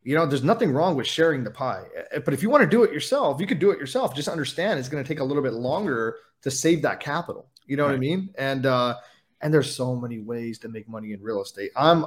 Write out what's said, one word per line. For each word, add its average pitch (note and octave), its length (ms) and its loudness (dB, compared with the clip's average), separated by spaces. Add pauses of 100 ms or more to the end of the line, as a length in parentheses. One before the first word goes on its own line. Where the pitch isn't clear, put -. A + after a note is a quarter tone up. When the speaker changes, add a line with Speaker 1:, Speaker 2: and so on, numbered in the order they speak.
Speaker 1:
You C3 120 0
know, E3 100 4
there's C3+ 180 0
nothing E3 300 4
wrong D3+ 240 2
with A#2 100 -2
sharing D#3 360 2
the G#2+ 80 -6
pie. G2+ 340 -6 (260)
Eh, D3 80 -4
but D3 140 0
if C3+ 100 -2
you G#3+ 60 0
wanna C4+ 180 8
do A3+ 160 6
it - 80 4
yourself, D3+ 480 0
you F#3+ 80 -4
could F3 120 -2
do F#3+ 120 6
it - 80 -4
yourself. D3+ 360 -2
Just D3 120 -4
understand E3 520 -2
it's C3 100 -8
gonna C#3+ 140 -4
take D3 160 -6
a C#3 40 -2
little C#3 200 0
bit B2 100 -2
longer B2 640 -2 (240)
to C3+ 100 -4
save D#3 300 2
that A#2+ 180 0
capital. - 480 -6 (200)
You C#3 100 -2
know D3 60 2
what C#3+ 80 4
I - 20 0
Speaker 2:
Right. C3 80 0
Speaker 1:
mean? F3+ 360 -2
And, C3+ 280 -2
uh, B2 300 2 (480)
and D3+ 100 0
there's C#3+ 200 2
so B2+ 220 -2
many A#2+ 240 -8
ways A#2 400 -8
to A#2 100 -14
make A2 200 -12
money A2 240 -10
in G2 100 -10
real G#2+ 180 -2
estate. G2 340 -10
I'm, D#3 320 4